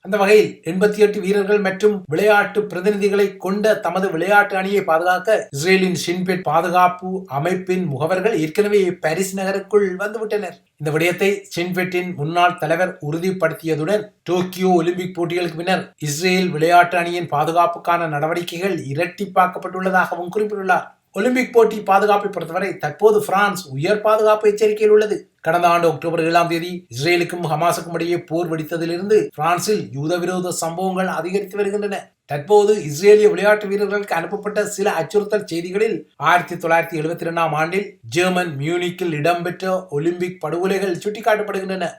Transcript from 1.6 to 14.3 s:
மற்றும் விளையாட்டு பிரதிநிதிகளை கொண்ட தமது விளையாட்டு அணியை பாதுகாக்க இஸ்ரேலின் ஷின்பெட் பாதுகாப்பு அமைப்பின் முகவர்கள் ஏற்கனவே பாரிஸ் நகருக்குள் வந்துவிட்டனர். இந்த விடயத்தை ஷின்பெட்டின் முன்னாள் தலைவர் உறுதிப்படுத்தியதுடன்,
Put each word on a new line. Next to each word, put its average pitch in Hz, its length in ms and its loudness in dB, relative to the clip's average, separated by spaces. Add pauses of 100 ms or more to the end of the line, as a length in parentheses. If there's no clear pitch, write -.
மற்றும் 190 460 0
விளையாட்டு 202 540 2
பிரதிநிதிகளை 196 760 0
கொண்ட 208 380 0
தமது 185 360 -2
விளையாட்டு 196 460 2
அணியை 190 280 0
பாதுகாக்க 180 640 2
இஸ்ரேலின் 180 460 2 (100)
ஷின்பெட் 180 360 -2
பாதுகாப்பு 180 840 0
அமைப்பின் 180 580 -2
முகவர்கள் 180 540 0
ஏற்கனவே 190 540 0
பாரிஸ் 185 420 -4
நகருக்குள் 190 640 0
வந்துவிட்டனர். 208 600 -6 (180)
இந்த 151 140 -6
விடயத்தை 180 680 0
ஷின்பெட்டின் 180 580 -4
முன்னாள் 170 440 0
தலைவர் 170 400 -2 (120)
உறுதிப்படுத்தியதுடன், 165 960 -2 (260)